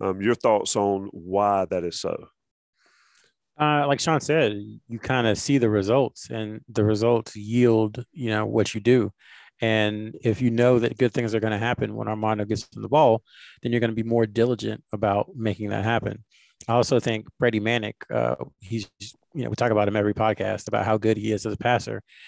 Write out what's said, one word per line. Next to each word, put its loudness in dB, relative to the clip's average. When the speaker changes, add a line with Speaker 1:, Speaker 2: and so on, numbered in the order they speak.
Speaker 1:
Um, -4
your 2
thoughts 2
on 0
why 0
that -2
is -6
so? -8
Speaker 2:
Uh, 2
like 2
Sean 0
said, 2
you -10
kinda 2
see 2
the 4
results, 0
and -10
the 0
results 2
yield, 2
you -6
know, 0
what 0
you -6
do. 4
And 0
if 0
you 2
know 4
that -2
good 2
things -2
are 0
gonna -2
happen -4
when -6
Armando -2
gets -4
the -12
ball, 4
then -4
you're 2
gonna 0
be -2
more 2
diligent -2
about 0
making -4
that -2
happen. -2
I 2
also 4
think -4
Brady 2
Manek, -2
uh, -2
he's, -8
you -6
know, -6
we -6
talk 2
about 2
him 0
every 0
podcast -2
about 0
how 0
good 2
he -4
is -4
as -4
a -8
passer -2